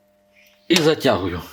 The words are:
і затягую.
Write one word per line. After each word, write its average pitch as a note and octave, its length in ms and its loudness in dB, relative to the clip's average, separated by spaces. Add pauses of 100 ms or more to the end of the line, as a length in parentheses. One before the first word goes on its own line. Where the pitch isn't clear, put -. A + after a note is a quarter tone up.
(680)
і E3+ 80 2
затягую. A2+ 640 0 (120)